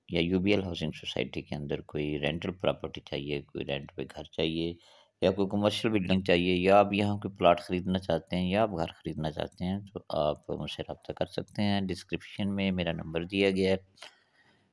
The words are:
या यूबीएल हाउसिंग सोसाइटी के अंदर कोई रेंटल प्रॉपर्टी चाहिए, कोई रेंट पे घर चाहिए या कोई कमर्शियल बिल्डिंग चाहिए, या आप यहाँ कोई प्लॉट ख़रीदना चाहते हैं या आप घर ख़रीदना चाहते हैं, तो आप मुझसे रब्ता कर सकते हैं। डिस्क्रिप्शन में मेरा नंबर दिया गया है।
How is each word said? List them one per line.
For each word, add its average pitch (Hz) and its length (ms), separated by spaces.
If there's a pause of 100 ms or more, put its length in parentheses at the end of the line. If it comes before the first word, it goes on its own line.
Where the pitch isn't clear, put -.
(100)
या 85 100
यूबीएल 92 440
हाउसिंग 85 280
सोसाइटी - 500
के - 140
अंदर 73 240
कोई 76 380
रेंटल 82 320
प्रॉपर्टी 73 500
चाहिए, 71 400
कोई 69 240
रेंट 69 260
पे 69 140
घर 76 200
चाहिए 82 520 (460)
या 90 80
कोई 98 160
कमर्शियल 104 460
बिल्डिंग 95 320
चाहिए, 90 300
या 92 240
आप 101 140
यहाँ 101 260
कोई 98 180
प्लॉट 87 240
ख़रीदना 92 380
चाहते 85 380
हैं 90 140
या 101 120
आप 110 80
घर 82 160
ख़रीदना 78 440
चाहते 80 340
हैं, 95 220
तो - 240
आप 76 400
मुझसे 78 400
रब्ता - 220
कर - 140
सकते - 360
हैं। 101 240
डिस्क्रिप्शन 92 640
में 98 240
मेरा 87 200
नंबर 80 320
दिया 98 260
गया 95 200
है। 95 60 (960)